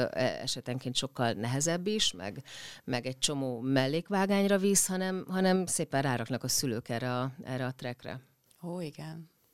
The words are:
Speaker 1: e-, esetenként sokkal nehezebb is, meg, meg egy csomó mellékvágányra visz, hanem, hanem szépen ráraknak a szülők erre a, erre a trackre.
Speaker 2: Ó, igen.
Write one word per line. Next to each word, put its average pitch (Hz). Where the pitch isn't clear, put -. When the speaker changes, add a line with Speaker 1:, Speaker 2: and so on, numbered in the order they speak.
Speaker 1:
e-, 98
esetenként 123
sokkal 123
nehezebb 143
is, 214
meg, 95
meg 123
egy 131
csomó 135
mellékvágányra 190
visz, 196
hanem, 185
hanem 185
szépen 143
ráraknak 120
a 131
szülők 123
erre 123
a, 131
erre 127
a 127
trackre. -
Speaker 2:
Ó, 175
igen. 160